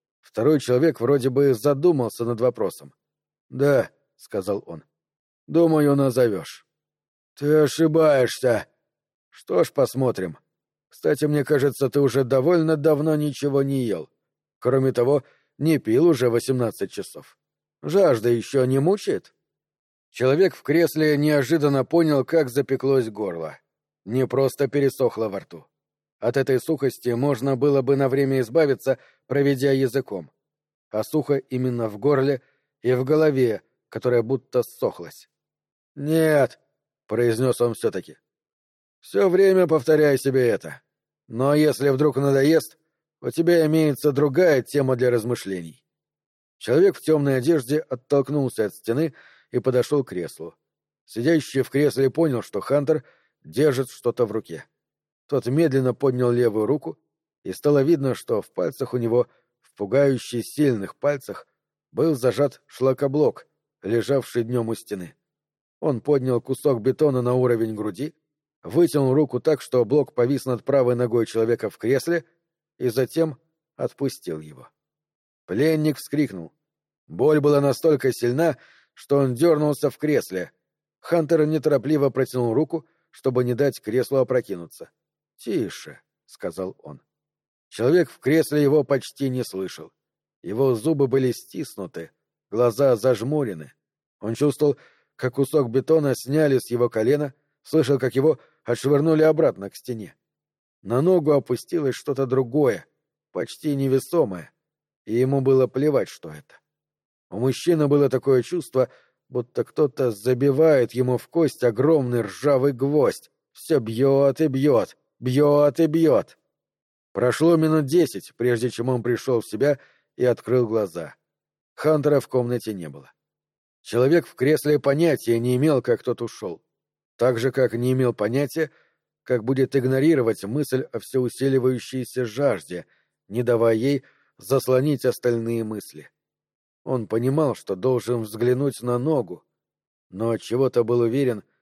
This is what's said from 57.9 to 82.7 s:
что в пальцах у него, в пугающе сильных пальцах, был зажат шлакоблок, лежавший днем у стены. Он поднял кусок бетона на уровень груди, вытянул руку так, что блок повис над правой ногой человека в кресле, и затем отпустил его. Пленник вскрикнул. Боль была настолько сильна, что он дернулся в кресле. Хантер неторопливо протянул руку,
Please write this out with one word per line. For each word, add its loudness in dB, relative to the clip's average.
что -4
в -20
пальцах -4
у -4
него, 0
в -20
пугающе -2
сильных -2
пальцах, -6
был 0
зажат -2
шлакоблок, -2
лежавший -2
днем -4
у -4
стены. -12
Он -2
поднял 0
кусок -2
бетона 2
на 0
уровень 0
груди, -8
вытянул 2
руку 0
так, 0
что 0
блок 0
повис 0
над -4
правой 2
ногой 0
человека -2
в -12
кресле, -2
и -4
затем -2
отпустил -8
его. -20
Пленник 0
вскрикнул. -6
Боль 2
была 4
настолько 2
сильна, -2
что -2
он 0
дернулся 2
в -8
кресле. -4
Хантер 2
неторопливо 0
протянул -2
руку, -2